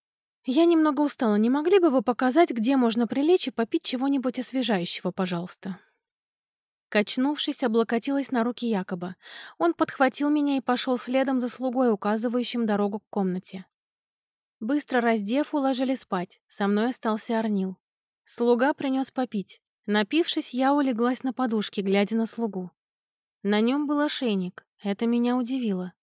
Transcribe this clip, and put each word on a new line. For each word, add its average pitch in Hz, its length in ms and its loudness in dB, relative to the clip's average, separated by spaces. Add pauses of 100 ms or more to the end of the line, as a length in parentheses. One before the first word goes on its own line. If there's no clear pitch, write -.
(440)
«Я 277 220 4
немного 311 340 4
устала. 269 360 2
Не 214 140 4
могли 311 300 4
бы 339 100 6
вы 254 120 4
показать, 254 500 2
где 240 240 0
можно 233 320 2
прилечь 311 400 2
и 254 40 -4
попить 240 320 -2
чего-нибудь 262 560 -2
освежающего, 214 720 -2
пожалуйста?» 180 680 -6 (1080)
Качнувшись, 262 760 0
облокотилась 233 680 0
на 233 120 0
руки 240 240 -4
Якоба. 185 480 -4 (420)
Он 330 160 2
подхватил 285 560 0
меня 285 280 2
и 254 40 0
пошёл 247 360 0
следом 262 420 0
за 247 80 -2
слугой, 247 460 0
указывающим 226 720 -2
дорогу 208 340 0
к - 100 -18
комнате. 185 560 -4 (920)
Быстро 262 400 0
раздев, 226 540 0
уложили 269 420 0
спать. - 520 -6
Со - 200 -2
мной 208 220 2
остался 226 500 -2
Арнил. 196 380 -2 (480)
Слуга 240 480 2
принёс 262 380 -2
попить. - 500 -6 (260)
Напившись, 285 680 0
я 262 200 2
улеглась 254 500 0
на 262 100 -2
подушке, 220 480 -2
глядя 196 340 2
на 226 100 0
слугу. 196 460 -6 (720)
На 208 180 2
нём 277 260 0
был 294 120 0
ошейник. 214 680 -2 (160)
Это 202 240 -2
меня 240 280 2
удивило. 226 680 -2